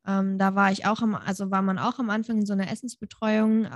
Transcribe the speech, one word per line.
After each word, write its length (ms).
Ähm, 320
da 160
war 180
ich 140
auch 160
am, 120
also 360
war 120
man 160
auch 200
am 120
Anfang 280
in 80
so 60
einer 180
Essensbetreuung, 1040